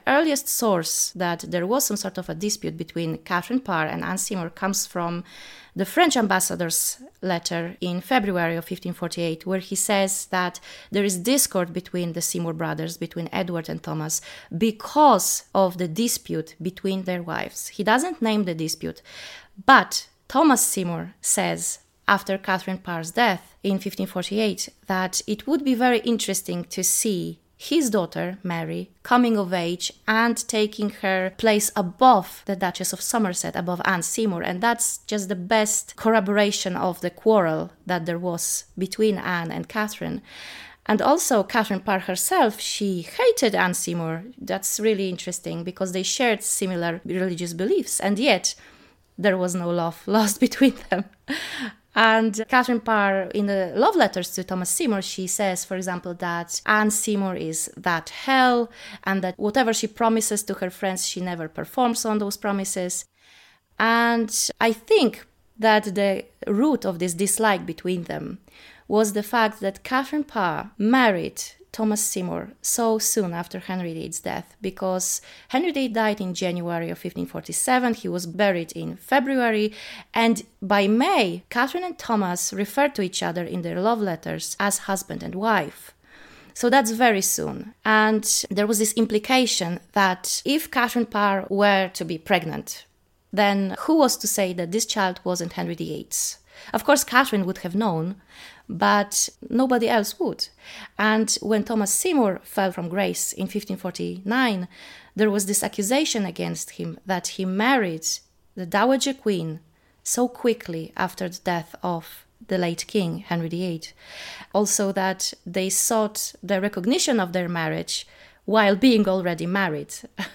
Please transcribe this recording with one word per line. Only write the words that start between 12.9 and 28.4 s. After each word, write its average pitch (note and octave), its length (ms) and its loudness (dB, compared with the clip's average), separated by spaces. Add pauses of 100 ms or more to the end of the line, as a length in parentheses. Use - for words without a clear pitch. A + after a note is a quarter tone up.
between E3+ 340 -8
Edward F3 380 -4
and E3 120 -8
Thomas, D#3 380 -4 (380)
because A3+ 880 4 (100)
of F#3 220 4
the F3+ 100 -2
dispute E3 760 -2
between F#3+ 420 -4
their F3+ 200 -4
wives. - 460 -8
He - 160 -6
doesn't C4+ 360 2
name G#3+ 220 2
the F3+ 100 -2
dispute, D#3+ 480 -6 (640)
but - 440 6 (180)
Thomas C#4+ 340 6
Seymour F3 600 -4
says E3+ 580 -2 (280)
after G3 300 2
Catherine F#3+ 420 -2
Parr's E3 320 -6
death A3 520 0
in G3 160 0
fifteen F#3+ 280 -6
forty-eight G3+ 600 -2 (180)
that F#3 400 -2
it G#3+ 200 -6
would C#4+ 160 0
be C4 120 2
very A#3+ 240 4
interesting F#3+ 640 -2
to - 180 -6
see E3+ 560 -2 (160)
his C#4 360 0
daughter, F3 500 -2